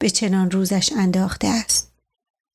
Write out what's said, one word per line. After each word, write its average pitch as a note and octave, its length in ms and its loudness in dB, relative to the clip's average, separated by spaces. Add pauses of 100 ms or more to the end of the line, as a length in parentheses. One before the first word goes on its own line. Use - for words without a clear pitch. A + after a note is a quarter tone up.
به G#3 100 2
چنان F#3+ 400 0
روزش F#3+ 480 0
انداخته F#3+ 480 0 (180)
است. - 300 -2 (600)